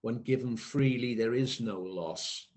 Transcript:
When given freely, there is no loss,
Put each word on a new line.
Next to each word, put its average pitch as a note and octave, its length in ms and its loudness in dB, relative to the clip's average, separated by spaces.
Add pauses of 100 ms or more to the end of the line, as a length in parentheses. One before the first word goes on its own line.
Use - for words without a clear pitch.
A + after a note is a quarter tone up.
When A#2 220 -4
given B2 340 0
freely, B2+ 560 2
there A2+ 220 2
is C3 260 0
no G#2 180 -2
loss, F#2 760 -6